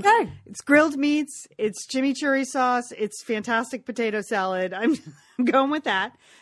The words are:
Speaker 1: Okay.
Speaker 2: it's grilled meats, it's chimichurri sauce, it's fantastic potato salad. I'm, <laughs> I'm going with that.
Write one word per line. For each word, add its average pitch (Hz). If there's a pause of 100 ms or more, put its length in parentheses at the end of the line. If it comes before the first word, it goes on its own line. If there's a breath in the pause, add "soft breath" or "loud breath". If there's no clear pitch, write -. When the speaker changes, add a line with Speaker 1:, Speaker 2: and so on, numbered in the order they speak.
Speaker 1:
Okay. 415 (140)
Speaker 2:
it's -
grilled 294
meats, 294 (120)
it's 214
chimichurri 269
sauce, 247
it's -
fantastic 233
potato 220
salad. 185
I'm, 233 (220)
<laughs> -
I'm 254
going 269
with 302
that. 202 (260 soft breath)